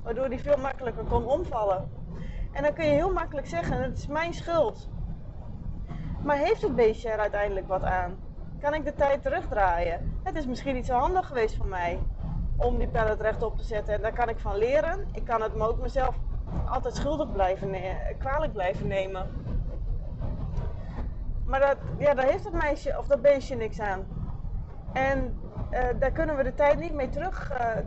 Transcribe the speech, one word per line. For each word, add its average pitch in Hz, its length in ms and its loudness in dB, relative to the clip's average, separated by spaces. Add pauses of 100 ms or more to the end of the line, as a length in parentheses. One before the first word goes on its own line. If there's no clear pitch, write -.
waardoor 240 260 -2
die 247 100 -4
veel 285 180 4
makkelijker 262 460 -4
kon 226 220 2
omvallen. 220 640 0 (600)
En 277 120 -4
dan 294 100 4
kun 320 120 -2
je 294 60 6
heel 330 220 4
makkelijk 330 340 -2
zeggen, 330 340 -2
"Het 262 160 -2
is - 100 -6
mijn 320 260 -2
schuld." 320 560 0 (1300)
Maar 285 140 2
heeft 349 240 2
het 311 140 0
beestje 220 340 4
er 220 100 0
uiteindelijk 202 480 0
wat 190 160 0
aan? 185 340 0 (420)
Kan 294 140 0
ik 302 120 0
de 285 80 -2
tijd 285 280 4
terugdraaien? 180 1000 2
Het 370 120 -4
is 311 100 -2
misschien 254 300 -2
niet 247 100 -2
zo 254 120 2
handig 359 300 2
geweest 220 280 0
van - 140 0
mij 175 300 0 (580)
om - 200 4
die - 100 2
pallet 220 340 2
rechtop 220 360 0
te - 60 -2
zetten 214 300 0
en 240 80 0
daar 214 120 0
kan 233 160 2
ik 226 100 -2
van 202 180 -2
leren. 285 540 2
Ik - 140 -4
kan 226 160 2
het 214 140 -2
me 220 120 2
ook 233 140 0
mezelf 247 340 0 (500)
altijd 240 300 -2
schuldig 285 360 0
blijven 190 380 2
ne-, 185 480 -4
kwalijk 277 360 0
blijven 190 340 0
nemen. 190 400 -2 (2250)
Maar 269 140 2
dat, 277 180 6 (200)
ja, 285 160 4
daar 262 120 2
heeft 330 180 2
dat 370 100 -6
meisje 294 440 0
of 233 100 -4
dat 269 140 4
beestje 277 340 6
niks 220 240 -4
aan. 190 260 -2 (880)
En, 262 460 2 (300)
eh, 247 180 2 (120)
daar 262 120 4
kunnen 311 260 0
we 269 60 2
de 262 100 0
tijd 294 260 6
niet 320 140 -4
mee 262 160 -2
terug, 330 420 -4
eh, 233 360 0